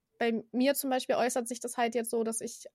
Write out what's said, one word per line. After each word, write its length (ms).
bei 240
mir 220
zum 140
Beispiel 280
äußert 300
sich 140
das 160
halt 180
jetzt 160
so, 140
dass 160
ich 240